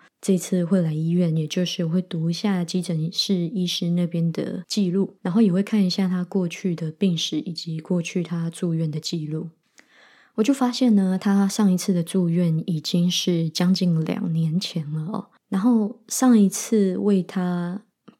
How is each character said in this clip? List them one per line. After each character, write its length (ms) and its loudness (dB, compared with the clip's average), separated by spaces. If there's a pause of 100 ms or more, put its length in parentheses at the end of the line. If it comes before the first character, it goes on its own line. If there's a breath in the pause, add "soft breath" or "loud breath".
(220 soft breath)
这 160 2
次 260 -2
会 180 2
来 120 -2
医 160 -2
院， 260 2
也 120 -2
就 180 -2
是 200 -4
会 160 0
读 280 -4
一 40 0
下 300 -2
急 180 -2
诊 300 -4
室 240 -2
医 300 -2
师 260 -2
那 140 2
边 260 0
的 360 -6
记 240 0
录， 300 -2
然 120 -2
后 80 4
也 100 6
会 120 0
看 200 2
一 60 2
下 180 0
他 160 -2
过 240 -2
去 280 -4
的 160 -6
病 260 0
史 220 -4
以 120 -6
及 280 -8
过 220 -2
去 200 -4
他 280 -4
住 240 -4
院 160 -2
的 100 -6
记 260 -6
录。 240 -6 (840 soft breath)
我 80 2
就 100 4
发 180 0
现 220 4
呢， 260 4
他 280 4
上 240 4
一 40 4
次 160 0
的 120 2
住 260 0
院 380 2
已 120 -2
经 300 2
是 400 0
将 240 2
近 320 2
两 260 -2
年 280 0
前 340 -6
了 120 -4
哦。 220 -8 (220 soft breath)
然 100 -2
后 480 2
上 300 4
一 100 8
次 500 0
为 260 2
他 580 -4 (380)